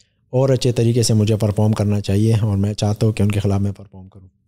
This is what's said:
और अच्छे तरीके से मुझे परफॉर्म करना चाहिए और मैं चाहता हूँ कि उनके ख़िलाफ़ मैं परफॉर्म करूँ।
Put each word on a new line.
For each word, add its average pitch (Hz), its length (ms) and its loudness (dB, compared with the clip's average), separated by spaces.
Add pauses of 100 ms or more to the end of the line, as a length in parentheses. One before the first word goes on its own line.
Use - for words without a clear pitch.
(320)
और 131 180 2
अच्छे 123 220 2
तरीके 117 300 2
से 113 120 0
मुझे 107 220 2
परफॉर्म 107 360 0
करना 104 280 -2
चाहिए 107 360 0
और 101 200 0
मैं 101 160 -2
चाहता 104 340 -2
हूँ 107 80 0
कि - 80 -2
उनके 104 180 0
ख़िलाफ़ 101 220 0
मैं 101 100 -2
परफॉर्म 95 360 -18
करूँ। 92 220 -20 (180)